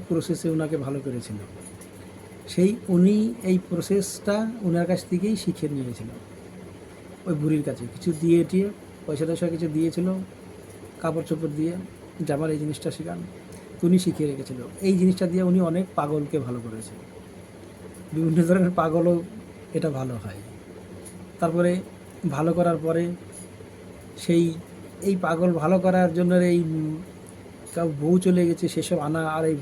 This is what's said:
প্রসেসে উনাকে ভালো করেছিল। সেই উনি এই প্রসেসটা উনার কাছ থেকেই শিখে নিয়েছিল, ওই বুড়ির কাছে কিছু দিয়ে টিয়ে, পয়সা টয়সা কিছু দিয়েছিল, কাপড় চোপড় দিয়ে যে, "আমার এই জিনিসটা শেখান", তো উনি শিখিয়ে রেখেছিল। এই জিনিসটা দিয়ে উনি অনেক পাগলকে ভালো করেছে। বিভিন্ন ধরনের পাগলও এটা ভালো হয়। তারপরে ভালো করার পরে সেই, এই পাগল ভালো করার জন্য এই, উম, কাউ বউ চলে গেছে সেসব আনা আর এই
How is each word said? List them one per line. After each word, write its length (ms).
প্রসেসে 420
উনাকে 280
ভালো 220
করেছিল। 360
সেই 280
উনি 440
এই 160
প্রসেসটা 800
উনার 240
কাছ 240
থেকেই 260
শিখে 340
নিয়েছিল, 380
ওই 80
বুড়ির 300
কাছে 220
কিছু 360
দিয়ে 280
টিয়ে, 200
পয়সা 200
টয়সা 220
কিছু 200
দিয়েছিল, 460
কাপড় 220
চোপড় 340
দিয়ে 160
যে, 120
"আমার 160
এই 100
জিনিসটা 320
শেখান", 260
তো 60
উনি 120
শিখিয়ে 300
রেখেছিল। 280
এই 160
জিনিসটা 300
দিয়ে 160
উনি 180
অনেক 240
পাগলকে 440
ভালো 240
করেছে। 260
বিভিন্ন 300
ধরনের 280
পাগলও 520
এটা 160
ভালো 260
হয়। 200
তারপরে 420
ভালো 240
করার 300
পরে 280
সেই, 360
এই 140
পাগল 380
ভালো 260
করার 340
জন্য 220
এই, 260
উম, 360
কাউ 160
বউ 180
চলে 280
গেছে 200
সেসব 320
আনা 300
আর 160
এই 160